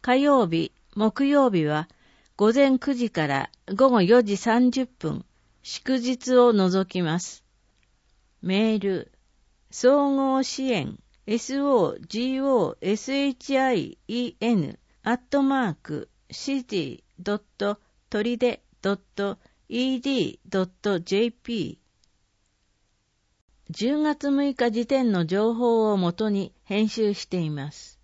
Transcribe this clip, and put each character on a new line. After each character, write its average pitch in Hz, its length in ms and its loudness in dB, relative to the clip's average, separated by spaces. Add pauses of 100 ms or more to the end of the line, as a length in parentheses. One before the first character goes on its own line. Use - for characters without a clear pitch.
火 254 140 2
曜 269 320 4
日、 165 240 -2 (240)
木 220 300 0
曜 277 260 4
日 165 140 2
は 151 240 -2 (480)
午 220 160 4
前 269 260 4
九 285 140 -2
時 240 160 -2
か 156 180 -2
ら 139 240 -4 (220)
午 262 160 4
後 226 120 4
四 226 220 6
時 202 140 -2
三 240 340 2
十 262 140 -2
分。 151 400 -8 (380)
祝 - 360 -4
日 254 380 -2
を 240 160 8
除 190 360 2
き 180 120 -4
ま 165 180 0
す。 - 240 -12 (960)
メ 208 340 0
ー 202 40 -2
ル、 190 320 -4 (580)
総 277 460 2
合 269 280 0
支 262 280 -4
援、 175 260 -4 (280)
エ 214 120 -2
ス 269 240 -6
オ 254 340 2
ー - 120 -18
ジ 214 120 -8
ー 262 260 -4
オ 247 280 0
ー - 80 -16
エ 196 140 0
ス 262 160 -10
エ 277 160 0
イ 262 80 -4
チ 269 240 -2
ア 262 140 2
イ - 240 -4 (100)
イ 226 80 -8
ー 240 240 -6
エ 233 160 2
ヌ 151 240 -2 (240)
ア 226 100 -2
ッ 247 60 -4 (100)
ト 277 140 2
マ 269 260 0
ー 156 40 -4
ク - 360 -10 (220)
シ 269 320 -6
テ 214 140 -10
ィ 139 260 -8 (160)
ド 208 160 -4
ッ 208 60 -10 (160)
ト 202 220 -4 (300)
ト 214 140 -2
リ 240 140 -2
デ 240 240 -2 (200)
ド 196 120 -2
ッ 196 60 -4 (160)
ト 202 220 -6 (300)
イ 254 300 -2
ー 247 40 -8
デ 277 80 -4
ィ 240 240 -2
ー - 140 -20
ド 190 160 -2
ッ 180 60 -6 (120)
ト 196 180 -2
ジ 190 180 -4
ェ 226 100 2
ー 226 60 -6 (100)
ピ 226 380 -6
ー。 - 60 -20 (1800)
十 240 320 -2
月 294 300 -2
六 277 220 0
日 240 180 0
時 226 160 -2
点 254 240 2
の 175 140 2
情 208 280 0
報 226 380 2
を 202 60 2
も 175 160 0
と 214 160 -4
に 196 240 -4 (100)
編 214 240 0
集 208 260 0
し - 120 -10
て 185 120 -6
い 160 120 -2
ま 147 240 -8
す。 - 300 -20